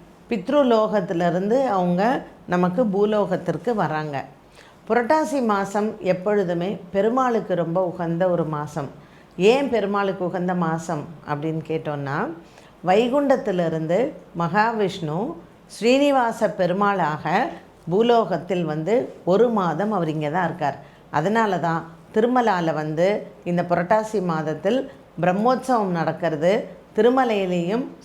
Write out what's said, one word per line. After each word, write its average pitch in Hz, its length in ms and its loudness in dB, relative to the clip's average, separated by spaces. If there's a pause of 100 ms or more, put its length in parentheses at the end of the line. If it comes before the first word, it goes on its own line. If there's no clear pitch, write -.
(300)
பித்ருலோகத்திலிருந்து 202 1400 2
அவங்க 196 560 0 (240)
நமக்கு 180 380 2
பூலோகத்திற்கு 202 880 0
வராங்க. 156 500 -4 (640)
புரட்டாசி 254 560 2
மாசம் 208 560 -2
எப்பொழுதுமே 185 800 0 (120)
பெருமாளுக்கு 226 640 0
ரொம்ப 175 300 0
உகந்த 170 460 -2
ஒரு 165 140 0
மாசம். 151 440 -6 (480)
ஏன் 233 340 2
பெருமாளுக்கு 202 540 -2
உகந்த 180 300 -2
மாசம் 165 500 -4 (240)
அப்படின்னு 156 400 -4
கேட்டோம்னா, 151 600 -4 (580)
வைகுண்டத்திலிருந்து 202 1300 2 (260)
மகாவிஷ்ணு 190 960 -2 (320)
ஸ்ரீனிவாச 247 840 2 (100)
பெருமாளாக 180 880 0 (420)
பூலோகத்தில் 190 760 2
வந்து 160 500 -2 (100)
ஒரு 202 240 4
மாதம் 196 440 -2
அவர் 175 160 0
இங்கே 151 220 -2
தான் 180 140 0
இருக்கார். 151 340 -4 (320)
அதனால 196 480 0
தான் 165 360 -4 (200)
திருமலால 220 600 2
வந்து 156 520 0 (180)
இந்த 175 180 0
புரட்டாசி 180 600 0
மாதத்தில் 170 680 -2 (300)
பிரம்மோற்சவம் 208 800 2
நடக்கிறது. 160 680 0 (280)
திருமலையிலையும் 214 880 2 (200)